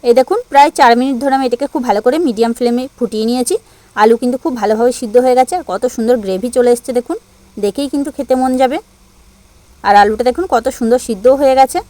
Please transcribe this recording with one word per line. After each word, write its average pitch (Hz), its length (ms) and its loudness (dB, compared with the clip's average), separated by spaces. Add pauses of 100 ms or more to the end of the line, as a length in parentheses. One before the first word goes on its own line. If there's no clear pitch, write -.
এই 240 140 4
দেখুন 359 200 0 (120)
প্রায় 285 280 2
চার 254 220 6
মিনিট 269 220 -2
ধরে 277 160 0
আমি 269 100 -2
এটাকে 240 240 -4
খুব 285 160 -4
ভালো 202 180 0
করে 247 100 2 (120)
মিডিয়াম 226 300 -2
ফ্লেমে 240 260 -2 (120)
ফুটিয়ে 220 340 -4
নিয়েছি। 247 260 -2 (400)
আলু 214 260 4
কিন্তু 247 200 -2
খুব 320 180 -4
ভালোভাবে 214 400 0
সিদ্ধ 214 140 -10 (100)
হয়ে 254 140 2
গেছে 254 200 2
আর 330 120 -8
কত 190 120 -6 (120)
সুন্দর 233 200 0 (100)
গ্রেভি 190 320 -4
চলে 240 180 2
এসছে 240 240 -10
দেখুন, 311 180 -6 (480)
দেখেই 269 280 -4
কিন্তু 285 240 -4
খেতে 269 240 -2
মন 254 200 0
যাবে। 269 180 0 (1080)
আর 202 160 4
আলুটা 214 260 0
দেখুন 247 160 -2 (100)
কত 233 120 0 (120)
সুন্দর 240 280 2
সিদ্ধও 226 340 2
হয়ে 269 200 4
গেছে। 269 180 2 (120)